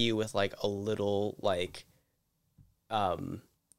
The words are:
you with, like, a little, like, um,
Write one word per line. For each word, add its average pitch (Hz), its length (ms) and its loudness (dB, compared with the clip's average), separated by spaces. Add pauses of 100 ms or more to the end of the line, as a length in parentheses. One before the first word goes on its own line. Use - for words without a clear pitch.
you 113 100 2
with, 107 200 -2
like, 101 180 2 (100)
a 104 40 2
little, 101 720 0
like, 90 460 0 (1040)
um, 95 520 -2 (380)